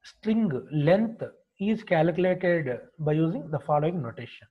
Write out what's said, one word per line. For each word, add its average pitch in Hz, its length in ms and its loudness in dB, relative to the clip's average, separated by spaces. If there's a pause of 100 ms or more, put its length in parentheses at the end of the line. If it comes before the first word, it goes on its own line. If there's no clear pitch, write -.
string 220 480 -2 (200)
length 175 520 2 (360)
is 214 240 -2
calculated 175 960 0 (180)
by 151 140 -2
using 165 380 0
the 147 100 -4
following 156 420 0
notation. 117 480 -12